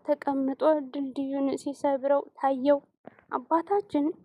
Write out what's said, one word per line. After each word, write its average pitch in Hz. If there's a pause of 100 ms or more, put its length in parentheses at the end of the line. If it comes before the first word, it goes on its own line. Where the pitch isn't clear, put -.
ተቀምጦ 277 (240)
ድልድዩን 277
ሲሰብረው 277 (100)
ታየው። 277 (520)
አባታችን 330 (180)